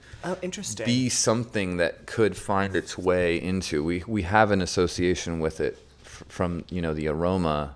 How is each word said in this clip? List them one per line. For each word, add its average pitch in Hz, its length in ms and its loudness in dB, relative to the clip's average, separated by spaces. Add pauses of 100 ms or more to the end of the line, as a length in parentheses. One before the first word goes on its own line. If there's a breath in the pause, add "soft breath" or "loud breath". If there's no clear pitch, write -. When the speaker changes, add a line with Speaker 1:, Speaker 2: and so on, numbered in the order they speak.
(220 loud breath)
Speaker 1:
Oh, 180 200 -4
interesting. 175 420 -8
Speaker 2:
be 123 240 2
something 110 680 0
that - 260 0
could 101 320 2
find 98 400 0
its - 220 -4
way 90 420 4
into. 90 420 -2
We, 87 240 -2
we 110 180 0
have 107 260 6
an 98 100 4
association 87 800 0
with 80 200 -2
it 67 180 -2 (260)
f-, - 240 -18
from, 87 400 -4
you 87 140 -4
know, 82 100 0
the 76 160 -2
aroma 78 680 0